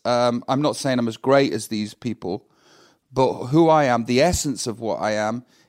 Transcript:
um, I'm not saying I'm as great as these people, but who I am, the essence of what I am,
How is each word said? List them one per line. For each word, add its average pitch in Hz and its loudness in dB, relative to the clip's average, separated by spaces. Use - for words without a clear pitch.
um, 120 0
I'm 135 0
not 135 0
saying 131 -2
I'm 117 0
as 110 -6
great 135 2
as 110 -6
these 104 -6
people, - -8
but 131 2
who 160 4
I 156 4
am, 120 0
the 123 2
essence 151 0
of 110 -8
what 110 -4
I 107 -2
am, 107 -4